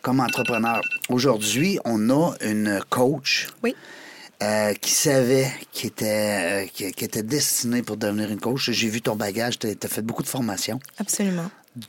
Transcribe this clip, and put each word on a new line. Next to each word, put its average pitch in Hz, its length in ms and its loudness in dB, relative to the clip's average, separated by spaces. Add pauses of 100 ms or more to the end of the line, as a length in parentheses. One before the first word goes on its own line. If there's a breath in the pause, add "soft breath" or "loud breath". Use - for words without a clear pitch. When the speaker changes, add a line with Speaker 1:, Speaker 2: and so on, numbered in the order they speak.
Speaker 1:
comme 131 160 4
entrepreneurs. 117 640 0 (280)
Aujourd'hui, 123 760 2
on 113 260 2
a 151 300 4
une 107 380 0 (100)
coach 135 580 0 (160)
Speaker 2:
Oui. 240 120 0 (680 loud breath)
Speaker 1:
euh, 107 320 2
qui - 180 -4
savait, 135 600 4 (200)
qui - 160 -6
était, 104 760 0
euh, - 100 -8
qui, 95 200 -6
qui - 120 -4
était 110 160 -4
destinée 120 640 0
pour 107 140 -6
devenir 107 340 0
une 101 80 -4
coach. 127 320 -2
J'ai 113 180 2
vu 113 140 -2
ton 113 120 0
bagage, 113 440 -2
t'as, 104 160 -2
t'as - 140 -8
fait - 120 -4
beaucoup 113 220 -4
de - 40 -12
formations. 113 520 -2 (180)
Speaker 2:
Absolument. 190 540 -2 (380)